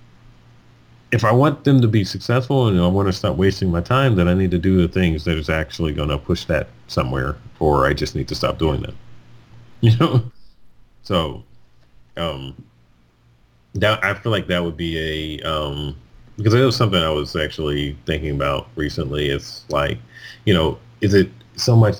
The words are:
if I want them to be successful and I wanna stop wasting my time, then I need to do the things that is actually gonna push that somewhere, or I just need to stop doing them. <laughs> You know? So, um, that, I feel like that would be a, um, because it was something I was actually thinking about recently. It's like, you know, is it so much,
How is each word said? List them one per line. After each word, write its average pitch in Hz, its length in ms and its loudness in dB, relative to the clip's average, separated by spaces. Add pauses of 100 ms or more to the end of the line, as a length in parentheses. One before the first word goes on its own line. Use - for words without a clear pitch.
(1120)
if 113 120 0
I 107 80 4
want 143 320 2
them 139 160 6
to 120 80 6
be 107 160 2
successful 123 640 0
and 92 120 4
I 87 80 4
wanna 98 240 2
stop 92 240 -2
wasting 95 340 2
my 85 100 0
time, 127 360 2
then 87 120 4
I 90 60 4
need 95 160 2
to 87 80 0
do 92 240 2
the 85 60 2
things 82 360 0
that 82 120 0
is 78 120 -6
actually 80 440 -2
gonna 73 260 -2
push - 280 -4
that - 220 -2 (200)
somewhere, 65 480 -2 (240)
or 71 260 4
I 71 80 2
just 71 220 -6
need 67 120 -4
to - 60 -8
stop 64 240 -2
doing 78 240 0
them. - 180 -12
<laughs> - 800 -20
You 113 160 6
know? 127 340 2 (680)
So, 82 420 -4 (720)
um, 67 400 -8 (1160)
that, 104 300 0
I 98 100 0
feel 113 180 -4
like 98 160 -2
that 87 160 0
would 82 120 -6
be 78 640 -6
a, 76 80 -8
um, 73 480 -6 (400)
because 107 180 0
it 123 100 4
was 127 120 0
something 95 240 2
I 80 100 0
was 76 260 -4
actually 73 600 -4 (100)
thinking 76 280 -4
about 71 420 -4
recently. 73 520 -4
It's - 420 -8
like, 71 280 -2 (480)
you 104 80 4
know, 80 240 0 (240)
is 101 120 2
it 98 140 6 (280)
so 120 200 2
much, 104 220 6